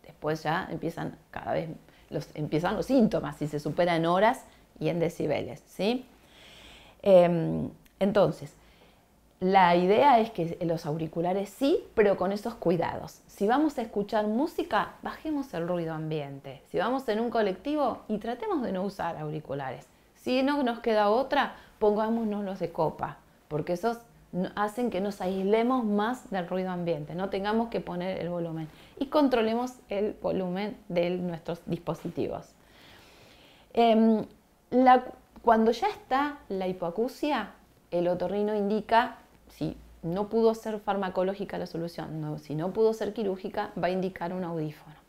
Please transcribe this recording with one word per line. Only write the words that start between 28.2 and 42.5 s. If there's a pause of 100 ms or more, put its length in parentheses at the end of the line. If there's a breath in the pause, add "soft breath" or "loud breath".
volumen (300 loud breath)
y
controlemos (160)
el
volumen (100)
de
nuestros
dispositivos. (1300 loud breath)
Em, (460)
la, (380)
cuando
ya
está
la
hipoacusia, (400)
el
otorrino
indica (380)
si (240)
no
pudo
ser
farmacológica
la
solución,
no,
si